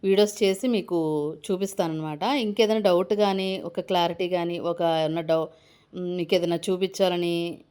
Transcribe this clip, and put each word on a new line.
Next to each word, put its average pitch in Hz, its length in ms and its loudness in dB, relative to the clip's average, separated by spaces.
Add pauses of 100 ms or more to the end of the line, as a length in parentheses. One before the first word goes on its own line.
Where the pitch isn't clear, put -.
వీడియోస్ 208 380 4
చేసి 196 260 2
మీకు 160 640 0 (160)
చూపిస్తానన్నమాట. 165 720 -2
ఇంకేదైనా 220 580 0
డౌట్ 180 340 4
కానీ, 190 460 0
ఒక 170 200 -8
క్లారిటీ 175 480 0
కానీ, 175 300 -2
ఒక 170 240 -4
ఏమన్నా 160 380 0
డౌ-, 160 260 0 (480)
మ్, 180 220 -6
మీకు 175 180 -2
ఏదైనా 170 220 2
చూపించాలని 175 1000 -2 (120)